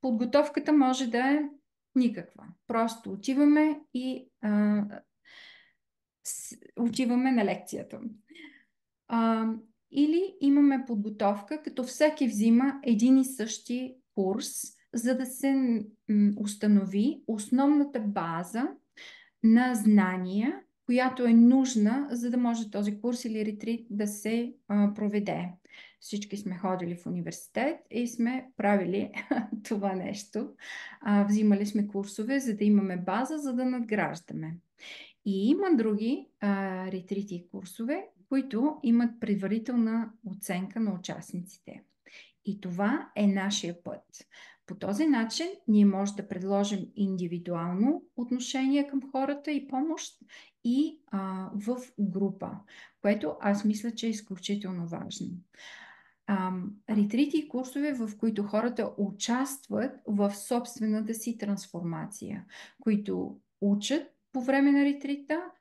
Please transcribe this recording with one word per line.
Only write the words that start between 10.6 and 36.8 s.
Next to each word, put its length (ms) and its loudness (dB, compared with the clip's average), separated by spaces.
подготовка, 760 -2
като 220 -6
всеки 420 2
взима 560 4
един 360 6
и 60 6
същи 720 -6
курс, 360 -2
за 220 0
да 100 -4
се, 260 -2
м, 280 6
установи 920 2
основната 720 2
база 680 -2
на 320 6
знания, 840 2
която 380 2
е 80 6
нужна, 800 6
за 200 -4
да 60 0
може 340 0
този 300 -2
курс 240 -4
или 200 -2
ретрит 460 -4
да 160 -2
се, 480 -4
а, 260 4
проведе. 540 -2
Всички 360 -8
сме 220 -8
ходили 380 -4
в 100 -14
университет 680 -6
и 160 -4
сме 500 -4
правили 560 0
<laughs> 520 -4
това 280 -2
нещо. 560 -6
А, 240 4
взимали 420 4
сме 220 0
курсове, 520 -4
за 160 -4
да 80 0
имаме 320 4
база, 420 -2
за 140 -4
да 120 -2
надграждаме. 920 -4
И 260 0
има 260 4
други, 520 0
а, 520 -2